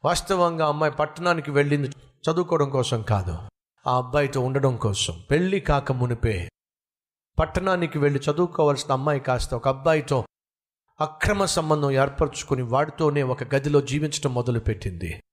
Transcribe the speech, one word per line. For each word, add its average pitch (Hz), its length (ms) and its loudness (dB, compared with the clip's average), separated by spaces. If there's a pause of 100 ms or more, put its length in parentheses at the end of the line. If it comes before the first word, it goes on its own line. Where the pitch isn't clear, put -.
వాస్తవంగా 170 600 2
అమ్మాయి 151 260 0
పట్టణానికి 151 580 -2
వెళ్ళింది 143 380 2 (420)
చదువుకోవడం 160 400 2
కోసం 123 320 0
కాదు, 92 360 0 (480)
ఆ 123 120 2
అబ్బాయితో 135 420 0
ఉండడం 131 360 2
కోసం. 98 540 -2
పెళ్లి 185 300 2
కాక 139 320 0
మునిపే 117 560 -2 (880)
పట్టణానికి 175 600 0
వెళ్ళి 143 220 2
చదువుకోవాల్సిన 151 720 0
అమ్మాయి 139 280 0
కాస్త 127 340 -2
ఒక 120 140 -2
అబ్బాయితో 135 580 0 (720)
అక్రమ 196 440 0
సంబంధం 156 460 2
ఏర్పరచుకుని 139 720 0
వాడితోనే 143 600 0
ఒక 127 320 -2
గదిలో 143 260 4
జీవించడం 143 540 -2
మొదలుపెట్టింది. 110 880 -2 (100)